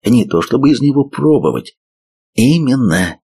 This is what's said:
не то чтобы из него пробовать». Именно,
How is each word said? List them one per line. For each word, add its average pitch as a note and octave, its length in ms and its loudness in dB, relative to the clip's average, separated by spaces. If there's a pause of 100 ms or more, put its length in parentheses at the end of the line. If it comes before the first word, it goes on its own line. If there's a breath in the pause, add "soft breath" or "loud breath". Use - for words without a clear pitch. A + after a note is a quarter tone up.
не A2 200 2
то E2+ 160 -2
чтобы C3+ 280 0
из C#3+ 120 0
него C#3 240 0
пробовать». C#3 720 -2 (560)
Именно, B2 880 0 (100)